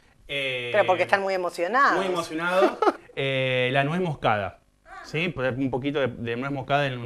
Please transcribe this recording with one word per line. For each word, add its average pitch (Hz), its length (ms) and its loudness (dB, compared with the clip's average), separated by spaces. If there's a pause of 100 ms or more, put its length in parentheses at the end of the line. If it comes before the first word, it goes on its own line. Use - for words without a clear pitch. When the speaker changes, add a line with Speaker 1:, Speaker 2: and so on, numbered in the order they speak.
(260)
Speaker 1:
Eh, 131 460 -4
Speaker 2:
Pero 202 120 4
porque 180 200 2
están 196 180 2
muy 190 120 -2
emocionados. 185 640 2
Speaker 1:
Muy 196 100 0
emocionados. 175 680 2 (100)
<laughs> - 60 4 (320)
Eh, 131 520 2
la 139 100 4
nuez 160 180 0
moscada. 120 600 -2 (420)
¿Sí? 165 280 -4
Poner 127 240 -2
un 135 180 -2
poquito 139 260 -2
de, 135 80 2
de 117 300 -4
nuez 135 160 -4
moscada 139 340 0
en, 123 200 -6